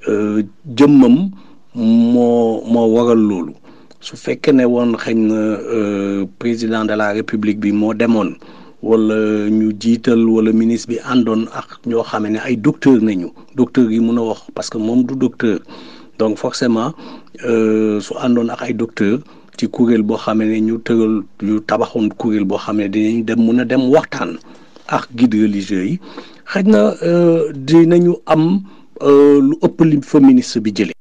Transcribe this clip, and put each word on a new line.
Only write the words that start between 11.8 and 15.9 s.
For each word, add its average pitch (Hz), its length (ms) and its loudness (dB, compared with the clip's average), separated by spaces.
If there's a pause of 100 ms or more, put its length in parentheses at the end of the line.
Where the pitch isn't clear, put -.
ñoo 113 160 -2
xam 107 240 -6
ne 107 120 -2
ay 120 180 -4
docteur 127 440 2
nañu, 98 280 -2 (260)
docteur 123 360 0
yi 113 100 0
mun 117 180 0
a 117 40 -2
wax 110 180 -6 (140)
parce - 160 -10
que 117 80 -10
moom 117 260 0
du 127 120 -6
docteur. 120 440 -2 (580)